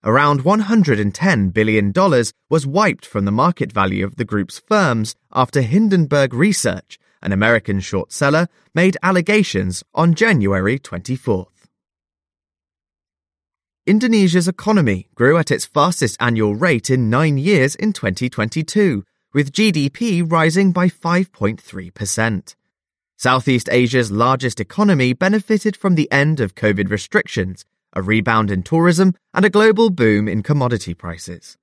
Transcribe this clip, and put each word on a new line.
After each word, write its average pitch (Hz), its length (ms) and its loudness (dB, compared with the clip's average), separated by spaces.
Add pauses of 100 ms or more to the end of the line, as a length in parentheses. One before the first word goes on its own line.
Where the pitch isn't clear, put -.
Around 139 380 2
one 196 180 2
hundred 196 380 2
and 101 160 -4
ten 131 360 0
billion 107 420 0
dollars 151 400 0 (160)
was 143 180 0
wiped 170 380 -2
from 101 220 -4
the 101 60 0
market 131 400 -2
value 95 340 -2
of 98 100 -12
the 120 80 -4
group's 101 340 -6
firms 131 580 -2 (180)
after - 260 0
Hindenburg 147 720 2
Research, 127 680 -2 (220)
an - 120 -4
American 107 480 0
short 92 300 -6
seller, 151 380 0 (260)
made 180 280 2
allegations 175 920 -2
on 170 220 2
January 113 640 0
twenty-fourth. 104 920 -8 (2250)
Indonesia's 196 640 2
economy 165 680 -2
grew 139 220 4
at 160 140 -2
its - 160 -2
fastest 151 540 0
annual 110 340 0
rate 135 340 -2
in 127 220 0
nine 143 260 0
years 143 380 0
in 214 180 -4
twenty 120 380 -4
twenty-two, 151 720 -2 (300)
with 139 180 0
G 214 200 2
D 143 180 -2
P 196 320 -2
rising 165 500 2
by 180 160 2
five 175 440 -4
point 110 280 -4
three 90 300 -16
percent. 107 680 -4 (640)
Southeast 127 540 0
Asia's 123 380 0
largest 120 500 -2
economy 135 540 0
benefited 202 600 0
from 185 200 0
the 156 180 0
end 143 260 2
of 104 160 -2
covid 101 360 -2
restrictions, 98 760 -6 (300)
a 95 80 -6
rebound 110 480 0
in 92 120 -2
tourism, 175 520 2 (180)
and - 100 0
a 208 60 4
global 220 400 4
boom 107 400 2
in 101 140 -4
commodity 123 500 -2
prices. 85 720 -14